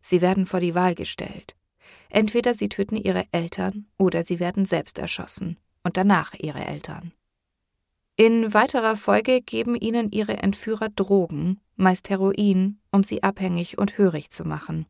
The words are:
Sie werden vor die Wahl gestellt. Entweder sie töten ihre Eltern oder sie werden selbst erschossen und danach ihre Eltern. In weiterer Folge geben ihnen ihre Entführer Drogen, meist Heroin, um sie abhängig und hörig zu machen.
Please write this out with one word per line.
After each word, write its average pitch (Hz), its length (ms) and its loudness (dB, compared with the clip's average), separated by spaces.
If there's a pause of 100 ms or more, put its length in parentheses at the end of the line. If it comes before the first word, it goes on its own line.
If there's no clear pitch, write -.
Sie 180 220 2
werden 185 220 2
vor 185 140 -2
die 170 160 0
Wahl 180 220 2
gestellt. - 580 -10 (560)
Entweder 233 420 2
sie 208 160 -2
töten 202 280 -4
ihre 185 340 -2
Eltern 185 560 -4 (100)
oder 170 280 2
sie 175 160 -4
werden 180 240 0
selbst - 340 -2
erschossen - 580 -4 (280)
und 175 120 -2
danach 185 380 2
ihre 147 300 -8
Eltern. 151 480 -10 (1040)
In 226 360 6
weiterer 220 440 2
Folge 220 440 2
geben 233 360 -4
ihnen 226 340 -2
ihre 208 280 -2
Entführer 214 500 -2
Drogen, 185 720 0 (160)
meist 185 340 2
Heroin, 196 720 2 (100)
um 196 140 4
sie - 180 -4
abhängig 185 560 -4
und 202 200 -2
hörig 165 320 2
zu - 140 -6
machen. 156 460 -6